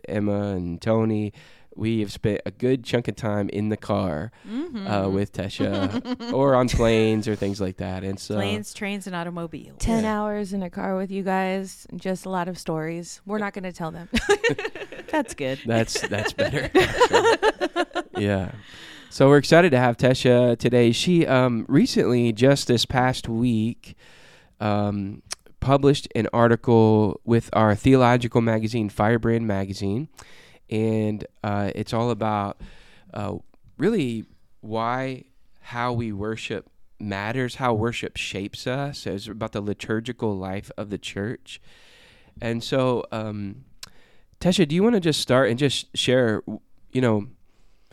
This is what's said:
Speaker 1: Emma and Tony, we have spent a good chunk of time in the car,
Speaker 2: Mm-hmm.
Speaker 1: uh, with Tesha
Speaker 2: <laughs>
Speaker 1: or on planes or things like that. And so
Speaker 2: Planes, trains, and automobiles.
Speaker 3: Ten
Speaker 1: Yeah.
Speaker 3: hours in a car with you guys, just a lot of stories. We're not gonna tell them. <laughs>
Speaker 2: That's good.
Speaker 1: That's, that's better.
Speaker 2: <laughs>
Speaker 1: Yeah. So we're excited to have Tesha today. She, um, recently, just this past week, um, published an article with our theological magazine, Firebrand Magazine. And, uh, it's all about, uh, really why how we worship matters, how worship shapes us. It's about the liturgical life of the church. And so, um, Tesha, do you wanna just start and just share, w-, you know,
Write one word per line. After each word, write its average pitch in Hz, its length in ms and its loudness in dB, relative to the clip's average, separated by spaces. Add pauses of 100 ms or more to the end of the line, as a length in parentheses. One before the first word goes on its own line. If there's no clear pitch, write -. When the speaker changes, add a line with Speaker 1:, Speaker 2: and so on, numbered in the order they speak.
Speaker 1:
Emma 101 440 -2
and 87 300 -6
Tony, 110 520 0 (420)
we 113 260 -2
have 101 120 -4
spent - 320 -2
a 98 60 -6
good 123 340 0
chunk 120 240 -2
of 113 80 -6
time 104 320 -2
in 107 220 -2
the 107 80 -2
car, 98 520 -2 (160)
Speaker 2:
Mm-hmm. 233 400 -8
Speaker 1:
uh, 101 220 0
with 98 240 -2
Tesha 104 1000 -4
Speaker 2:
<laughs> - 20 -2
Speaker 1:
or 135 200 4
on 123 140 4
planes 110 580 2
or 107 80 -2
things 98 280 -4
like 92 160 -4
that. 92 260 -6
And 98 160 -6
so - 160 -8
Speaker 2:
Planes, - 380 -4
trains, 202 320 -8
and 180 100 -8
automobiles. 170 600 -10
Speaker 3:
Ten 226 260 0
Speaker 1:
Yeah. 214 160 -2
Speaker 3:
hours 208 320 -4
in 196 100 -4
a 214 80 -6
car 190 280 -4
with 190 120 -6
you 196 120 -4
guys, 190 640 -4 (100)
just 185 300 -6
a - 40 -8
lot 180 180 -4
of 175 100 -8
stories. 165 640 -8
We're 208 140 -6
not 202 160 -6
gonna 185 180 -10
tell 160 180 -8
them. 170 200 -14 (480)
<laughs> - 520 -12
Speaker 2:
That's 302 240 -2
good. 135 320 -6
Speaker 1:
That's, 113 420 0
that's - 260 -4
better. 143 400 -2
Speaker 2:
<laughs> 370 60 6 (1400)
Speaker 1:
Yeah. 101 340 0 (580)
So - 180 6
we're 143 100 10
excited 165 320 6
to 127 80 6
have 123 180 4
Tesha 123 640 4
today. 120 340 4
She, 170 340 4
um, 127 420 2
recently, 123 640 4
just 131 360 4
this 120 180 4
past 127 420 0
week, 117 680 -2 (640)
um, 101 640 -2 (380)
published 139 540 2
an 110 180 0
article 113 920 4
with 117 300 2
our 107 200 4
theological 123 680 4
magazine, 110 480 0
Firebrand 117 580 0
Magazine. 98 600 -4 (600)
And, 110 560 -2 (160)
uh, 101 320 -2
it's - 180 -6
all 120 180 0
about, 104 500 -4 (520)
uh, 98 240 -6 (400)
really 147 480 -2 (360)
why 120 640 -6 (360)
how 123 320 -6
we 117 200 -4
worship 107 580 -8 (300)
matters, 107 560 -4
how 123 180 0
worship 113 420 -4
shapes - 520 -8
us. 139 380 -6
It's 101 200 -6
about 107 260 -8
the 107 100 -4
liturgical 110 720 -4
life 95 400 -8
of 104 140 -10
the - 80 -4
church. - 600 -10 (800)
And 117 220 -4
so, 127 480 0
um, 107 540 -8 (720)
Tesha, 180 300 2
do 151 80 0
you 185 80 4
wanna 226 160 4
just 160 200 0
start 127 300 4
and 120 80 -2
just - 380 -2
share, 123 460 2
w-, 104 180 -8 (320)
you 127 80 0
know, 110 260 2 (680)